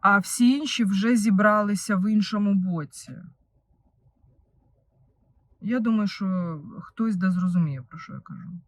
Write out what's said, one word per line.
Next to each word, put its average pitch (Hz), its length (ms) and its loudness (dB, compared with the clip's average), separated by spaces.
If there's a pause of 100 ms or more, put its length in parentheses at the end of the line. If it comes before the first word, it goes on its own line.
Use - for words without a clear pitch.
а 202 160 4
всі 240 400 2
інші 294 260 -2
вже 202 320 2
зібралися 208 800 2
в 196 160 0
іншому 208 420 0
боці. 175 640 -4 (2500)
Я 240 180 -2
думаю, 220 280 2
що 180 520 -4 (220)
хтось 226 340 -4
да 185 160 2
зрозуміє, 175 500 0
про - 180 -18
що - 140 -16
я 131 60 -12
кажу. - 300 -16 (180)